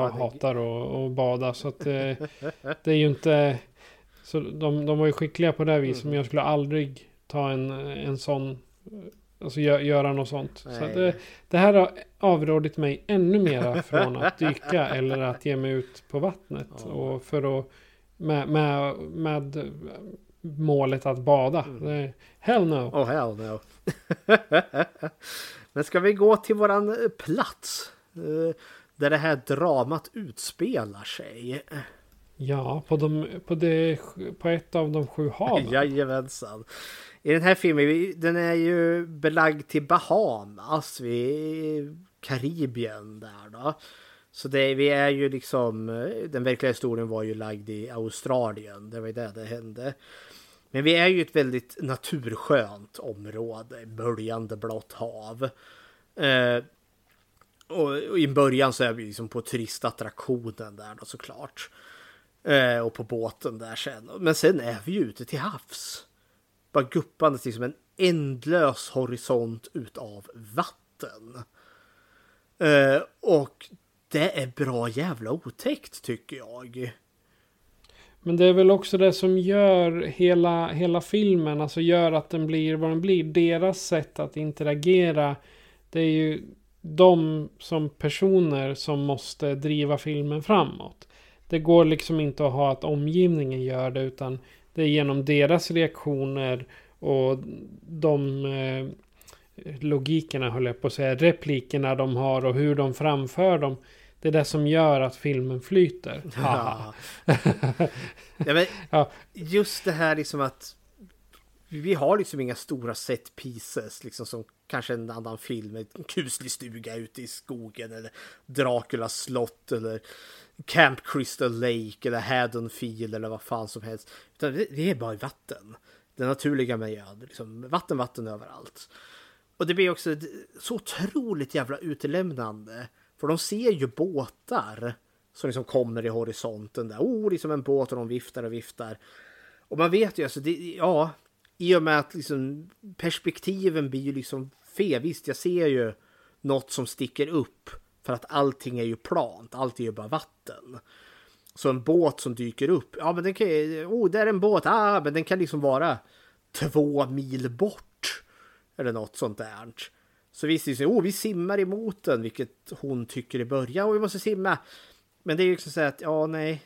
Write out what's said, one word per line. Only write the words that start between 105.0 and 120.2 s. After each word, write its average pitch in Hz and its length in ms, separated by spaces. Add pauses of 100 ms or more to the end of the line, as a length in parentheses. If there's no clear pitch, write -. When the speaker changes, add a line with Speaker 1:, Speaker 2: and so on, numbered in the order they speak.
Speaker 2:
att 127 140
filmen 131 460
flyter. - 600 (140)
Speaker 1:
Ja. 123 580 (320)
Speaker 2:
<laughs> 156 80 (1040)
Speaker 1:
Ja, 147 160
men 170 120 (240)
Speaker 2:
Ja. 151 220 (220)
Speaker 1:
just 196 520
det 190 60
här 156 240
liksom 151 260
att - 340 (920)
vi 160 240
har 156 240
liksom 175 220
inga 123 160
stora 120 400
set - 400
pieces 117 680
liksom 120 220
som 113 180 (240)
kanske 127 260
en 113 160
annan 113 280
film, 107 380
en 113 320
kuslig 131 440
stuga 113 440
ute 113 260
i 120 60
skogen 113 640
eller 113 200 (340)
Draculas 123 760
slott - 500
eller 110 280 (680)